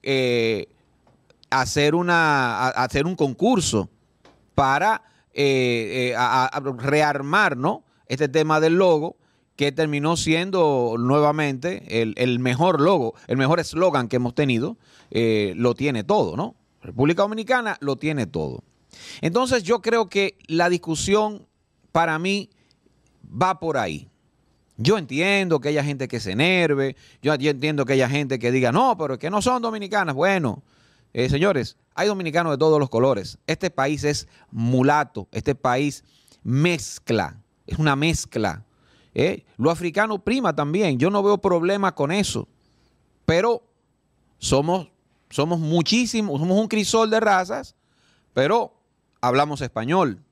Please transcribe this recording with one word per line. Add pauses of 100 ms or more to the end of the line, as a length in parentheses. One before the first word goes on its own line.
eh, (800)
hacer
una,
a-,
hacer
un
concurso (640)
para, (300)
eh,
eh,
a-,
a-,
a (180)
rearmar,
¿no? (240)
este
tema
del
logo, (400)
que
terminó
siendo
nuevamente
el,
el
mejor
logo, (140)
el
mejor
eslogan
que
hemos
tenido, (340)
eh,
lo
tiene
todo,
¿no? (260)
República
Dominicana
lo
tiene
todo. (560)
Entonces,
yo
creo
que (100)
la
discusión (460)
para
mí (760)
va
por
ahí. (680)
Yo
entiendo
que
haya
gente
que
se
enerve, (240)
yo,
yo
entiendo
que
haya
gente
que
diga,
"No,
pero
es
que
no
son
dominicanas".
Bueno, (500)
eh,
señores, (160)
hay
dominicanos
de
todos
los
colores. (100)
Este
país
es (240)
mulato,
este
país (400)
mezcla, (280)
es
una
mezcla, (480)
¿eh? (120)
Lo
africano
prima
también,
yo
no
veo
problema
con
eso, (760)
pero (760)
somos, (400)
somos
muchísimos,
somos
un
crisol
de
razas, (580)
pero (480)
hablamos
español. (120)